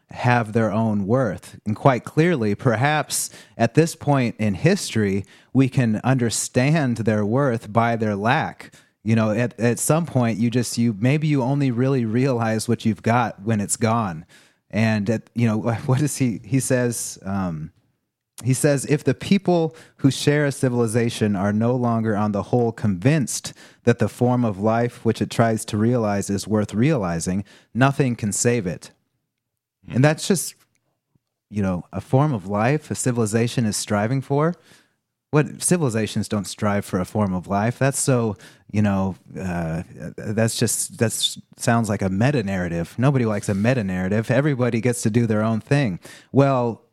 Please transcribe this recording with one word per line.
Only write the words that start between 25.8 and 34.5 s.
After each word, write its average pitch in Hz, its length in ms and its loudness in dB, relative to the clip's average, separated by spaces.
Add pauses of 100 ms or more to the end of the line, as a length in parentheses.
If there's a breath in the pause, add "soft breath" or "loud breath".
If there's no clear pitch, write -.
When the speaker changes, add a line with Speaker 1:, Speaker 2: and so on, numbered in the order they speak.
Speaker 1:
is 101 180 -4
worth 104 280 0
realizing, 110 720 0 (280 loud breath)
nothing 131 420 2
can 104 180 -4
save 120 340 0
it." - 240 -8 (960)
Speaker 2:
Hmm. 101 100 -8
Speaker 1:
And 127 80 6
that's 151 240 2
just, - 260 -2 (920)
you 104 140 -4
know, 90 300 -2
a 92 80 -8
form 139 340 2
of 92 120 -6
life 113 440 0
a 107 40 -6
civilization 117 680 0
is 104 120 -2
striving 110 440 -2
for. 147 340 -2 (760 soft breath)